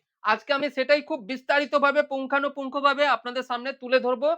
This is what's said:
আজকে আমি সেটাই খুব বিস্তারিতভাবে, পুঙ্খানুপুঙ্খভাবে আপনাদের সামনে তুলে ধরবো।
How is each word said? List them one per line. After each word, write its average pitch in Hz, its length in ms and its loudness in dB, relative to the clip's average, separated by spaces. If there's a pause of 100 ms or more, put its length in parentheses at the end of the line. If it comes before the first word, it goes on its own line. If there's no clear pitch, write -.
(240)
আজকে 220 300 0
আমি 277 160 0
সেটাই 285 320 2
খুব 294 220 -6
বিস্তারিতভাবে, 277 800 2
পুঙ্খানুপুঙ্খভাবে 277 1040 -2
আপনাদের 247 360 -2
সামনে 247 300 -6
তুলে 254 260 0
ধরবো। 254 380 0